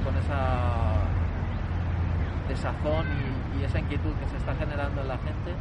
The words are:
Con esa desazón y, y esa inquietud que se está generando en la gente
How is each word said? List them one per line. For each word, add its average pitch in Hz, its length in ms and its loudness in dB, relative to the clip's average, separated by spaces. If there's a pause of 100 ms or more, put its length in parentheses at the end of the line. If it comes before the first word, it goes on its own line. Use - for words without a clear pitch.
Con - 160 0
esa 139 240 2 (2000)
desazón 147 640 0
y, - 480 -2
y 139 60 0
esa - 160 0
inquietud 143 400 0
que - 80 -2
se - 80 -4
está 143 180 -2
generando 143 460 -2
en 135 80 -2
la 123 100 -2
gente - 320 -4 (100)